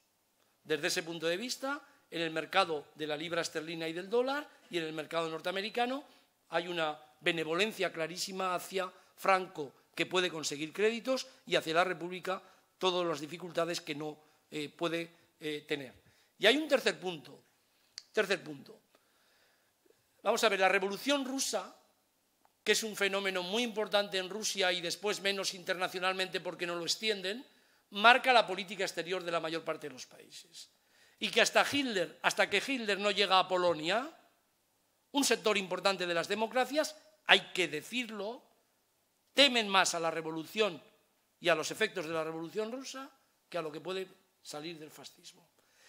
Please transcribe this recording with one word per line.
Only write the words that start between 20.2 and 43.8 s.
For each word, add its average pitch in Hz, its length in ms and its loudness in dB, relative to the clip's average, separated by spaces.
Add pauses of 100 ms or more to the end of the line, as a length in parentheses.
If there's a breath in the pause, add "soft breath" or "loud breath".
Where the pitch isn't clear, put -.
Vamos 226 220 2
a 220 60 4
ver, 196 100 0
la 190 100 6
Revolución 202 560 0
Rusa, 247 500 -4 (880)
que 214 100 2
es 208 100 2
un 214 120 -6
fenómeno 196 460 0
muy 202 220 0
importante 202 560 0
en 185 100 -4
Rusia 196 420 0
y 175 100 -2
después 175 400 -4
menos 196 340 -2
internacionalmente 185 840 -2
porque 170 280 -6
no 175 80 -4
lo 170 80 -4
extienden, 202 600 -2 (460 soft breath)
marca 247 420 8
la 220 140 8
política 190 380 -4
exterior 175 400 -4
de 170 80 -6
la 170 80 0
mayor 160 240 -4
parte 151 240 -6
de 135 60 -12
los 123 120 -14
países. - 640 -20 (480 soft breath)
Y 220 120 -4
que 226 120 6
hasta 196 280 6
Hitler, 226 520 -2
hasta 190 260 4
que 196 180 2
Hitler 220 340 -2
no 208 100 2
llega 190 300 4
a 180 80 4
Polonia, 180 640 2 (1000)
un 277 120 2
sector 214 340 2
importante 180 500 0
de 175 60 -2
las 165 140 0
democracias, 226 720 0 (300)
hay 190 120 8 (140)
que 175 140 0
decirlo, 214 760 -6 (920)
temen 240 360 6
más 190 240 4
a 170 60 -2
la 165 100 2
revolución 160 720 -2 (580)
y 170 100 2
a 165 60 6
los 156 140 -2
efectos 180 380 -2
de 165 60 -6
la 160 100 -2
Revolución 165 480 -6
Rusa 269 380 -12 (380)
que 170 120 -6
a - 20 -4
lo 156 100 -6
que 156 80 -10
puede 185 280 -6 (340)